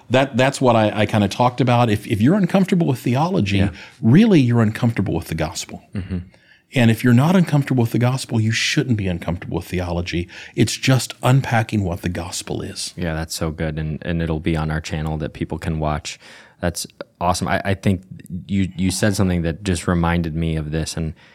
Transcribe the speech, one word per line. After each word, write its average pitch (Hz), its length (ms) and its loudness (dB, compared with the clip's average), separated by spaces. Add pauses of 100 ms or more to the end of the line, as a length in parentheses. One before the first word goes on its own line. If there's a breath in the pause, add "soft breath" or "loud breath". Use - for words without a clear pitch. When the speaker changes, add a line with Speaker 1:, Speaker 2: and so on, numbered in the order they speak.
Speaker 1:
that, 135 300 2
that's 135 240 2
what 117 140 6
I, 107 260 2
I - 20 4
kinda 104 240 2
talked 123 320 0
about. 120 300 4
If, - 160 0
if 104 160 0
you're 160 140 6
uncomfortable 185 500 2
with 135 120 0
theology, 131 600 0
Speaker 2:
Yeah. 85 140 2 (280 loud breath)
Speaker 1:
really 170 400 6
you're 120 220 4
uncomfortable 110 500 0
with 82 160 -4
the 82 60 -6
gospel. - 480 -8 (120)
Speaker 2:
Mm-hmm. 90 240 -6 (560 soft breath)
Speaker 1:
And 117 160 6
if 110 140 0
you're 123 80 6
not 147 240 6
uncomfortable 143 460 2
with 117 100 0
the - 60 0
gospel, 123 420 0
you 110 100 0
shouldn't 127 460 0
be 98 120 -4
uncomfortable 85 500 -6
with 82 80 -6
theology. 87 600 -4 (300 loud breath)
It's 120 180 0
just - 380 0 (100)
unpacking 120 600 2
what 87 160 -4
the 92 80 -4
gospel 87 540 -6
is. - 340 -12
Speaker 2:
Yeah, 87 160 -4
that's 80 220 -6
so 80 160 -4
good. 78 280 -6
And, 78 280 -6
and 82 160 -2
it'll 80 180 -2
be 82 160 -2
on 78 140 -2
our 78 100 -2
channel 78 380 -4
that 76 160 -8
people 78 240 -6
can 80 220 -4
watch. 76 380 -4 (440 loud breath)
That's 87 240 -4 (340)
awesome. 90 260 0
I, 90 160 0
I 98 120 -2
think 95 300 -2 (420)
you, 95 280 -2
you 92 160 0
said 104 260 0
something 90 260 0
that 82 220 -4
just 92 220 -2
reminded 85 480 0
me 82 220 -2
of 76 140 -6
this 80 260 -4
and 80 160 -6 (220 soft breath)